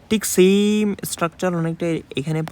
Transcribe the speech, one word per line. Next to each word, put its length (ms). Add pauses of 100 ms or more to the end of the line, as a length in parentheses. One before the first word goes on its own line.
ঠিক 140 (140)
সেম 500 (240)
স্ট্রাকচার 400 (100)
অনেকটা 260 (340)
এখানে 200 (120)